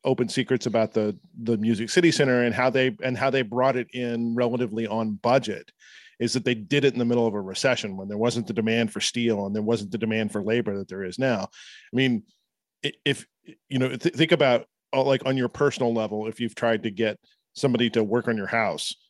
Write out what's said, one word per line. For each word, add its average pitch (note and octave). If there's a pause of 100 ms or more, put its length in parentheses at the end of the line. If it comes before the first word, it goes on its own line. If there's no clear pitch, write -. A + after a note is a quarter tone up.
open B2+
secrets B2+
about A2
the, G#2+ (240)
the A2+
Music A2
City E3+
Center B2+
and A#2
how B2+
they, C3
and B2+
how C3+
they C3
brought B2
it A#2+
in A#2
relatively A#2
on G#2+
budget A#2 (460)
is A#2+
that B2
they B2
did C3
it C3+
in A#2+
the A#2+
middle A#2+
of G#2
a G#2
recession G2
when G2
there G#2
wasn't A#2
the A2
demand A2+
for G2+
steel A2+
and G2+
there G#2+
wasn't G#2+
the A2
demand A2
for G#2
labor G#2+
that G2
there F#2+
is F2+
now. B2
I -
mean, B2 (600)
i-, C#3+ (120)
if, - (420)
you C3
know, B2+
th-, E3
think D#3+
about, C3+ (260)
uh, C3+
like, C3+
on C3+
your B2
personal C3
level, G#2+
if A2+
you've A#2
tried A2+
to A2
get G#2+ (360)
somebody A#2+
to A2+
work A2
on A2+
your G2
house G2+ (160)